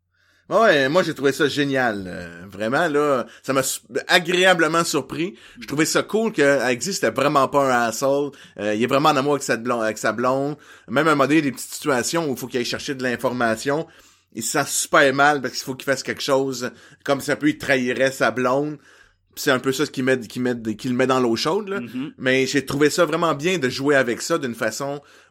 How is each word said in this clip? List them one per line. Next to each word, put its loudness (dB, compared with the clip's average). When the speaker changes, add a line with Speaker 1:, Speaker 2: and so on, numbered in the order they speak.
Speaker 1:
Ouais, 4
moi 4
j'ai -2
trouvé 2
ça 2
génial, 0
euh, -12
vraiment -2
là, 0
ça -4
m'a 2
su-, -6
agréablement 2
surpris. -4
Je -16
trouvais 0
ça 2
cool 0
que 4
Eggsy -2
c'était 0
vraiment 2
pas 2
un 2
asshole. 0
Euh, -2
il 0
est 2
vraiment 2
en 2
amour 2
avec -2
sa -2
blon-, -2
avec -2
sa -2
blonde. -2
Même 0
à 6
un 2
moment 2
donné, 4
des 0
petites -12
situations -2
où -2
il -6
faut -10
qu'il -4
aille -2
chercher -6
de -10
l'information, -2
il -8
se -4
sent 0
super 4
mal 4
parce -6
qu'il -8
faut -8
qu'il -14
fasse -2
quelque -6
chose, 0
comme 0
ça -2
peut 2
il 0
trahirait 0
sa 0
blonde. 0
Puis -10
c'est 4
un 2
peu 0
ça -2
ce -18
qui -6
met, 2
qui -10
met, -2
qui -6
le -2
met 2
dans 2
l'eau 2
chaude -2
là. -6
Speaker 2:
Mm-hmm. -10
Speaker 1:
Mais 2
j'ai 0
trouvé 2
ça 2
vraiment 0
bien -2
de 0
jouer 0
avec 0
ça -2
d'une -6
façon, -6